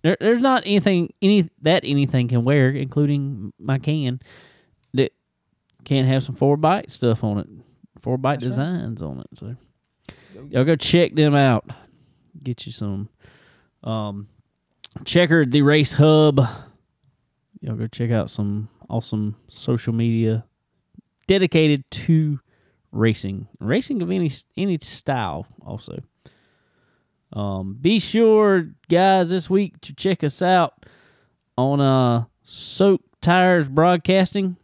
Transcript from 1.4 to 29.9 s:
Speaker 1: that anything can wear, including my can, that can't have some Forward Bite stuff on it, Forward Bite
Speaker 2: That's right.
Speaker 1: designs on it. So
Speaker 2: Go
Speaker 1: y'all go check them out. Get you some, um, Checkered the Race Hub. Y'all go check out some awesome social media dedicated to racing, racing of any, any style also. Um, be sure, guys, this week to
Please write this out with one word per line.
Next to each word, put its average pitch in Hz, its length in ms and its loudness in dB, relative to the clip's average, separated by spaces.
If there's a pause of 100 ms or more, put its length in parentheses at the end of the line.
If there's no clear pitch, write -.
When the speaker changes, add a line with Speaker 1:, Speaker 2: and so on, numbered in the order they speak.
Speaker 1:
that 147 240 2
anything 139 420 0
can 120 160 0
wear, 131 260 4
including 139 880 -4
my 131 200 -4
can, 135 400 -4 (720)
that 131 180 0 (720)
can't 135 220 0
have 131 160 2
some 131 120 -10
Forward 143 260 0
Bite 175 300 0
stuff 117 320 0
on 104 160 -2
it, - 80 -8 (540)
Forward 127 200 -6
Bite 135 180 -2
Speaker 2:
That's 120 180 -4
right. 135 80 -2
Speaker 1:
designs 156 360 -8
on 71 200 -12
it. - 140 -18
So 120 200 -14 (760)
Speaker 2:
Go 123 160 -20
Speaker 1:
y'all 127 140 0
go 160 140 2
check - 380 2
them 151 200 2
out. 135 340 2 (720)
Get - 240 -10
you 117 60 -14
some, 101 380 -10 (760)
um, 107 440 -8 (800)
Checkered 160 460 4
the 147 120 4
Race 147 300 4
Hub. 151 460 6 (1200)
Y'all 117 140 -8
go 110 120 -8
check 120 240 -6
out 110 180 -2
some 104 400 -6 (200)
awesome 110 460 -6 (140)
social - 440 -4
media 113 520 0 (840)
dedicated 156 640 2
to 156 480 0 (540)
racing, 107 540 -2 (120)
racing 208 420 -4
of 170 80 -6
any, 180 220 -2 (240)
any 190 260 -4
style 95 640 -8 (160)
also. - 380 -14 (1300)
Um, 98 460 -8
be 185 200 2
sure, 208 720 2 (200)
guys, 185 400 4
this 180 200 -4
week 196 320 -2
to - 120 -18